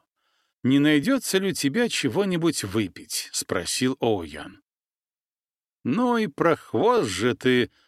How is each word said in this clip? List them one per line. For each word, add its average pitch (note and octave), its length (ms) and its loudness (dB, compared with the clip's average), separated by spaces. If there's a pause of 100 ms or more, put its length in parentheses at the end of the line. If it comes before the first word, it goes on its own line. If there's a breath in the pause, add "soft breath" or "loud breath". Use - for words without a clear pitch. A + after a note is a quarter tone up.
(640)
не C3+ 160 4
найдется D3+ 580 2
ли F#3+ 140 0
у - 20 -8
тебя A3+ 360 0
чего-нибудь E3+ 760 -2
выпить?" G2 680 -6
спросил B2 680 -2
Оуян. E2 600 -4 (1200)
"Ну A#3 340 0
и A3 100 0
прохвост D#3+ 840 2
же G2+ 240 0
ты!" B2 380 2 (160)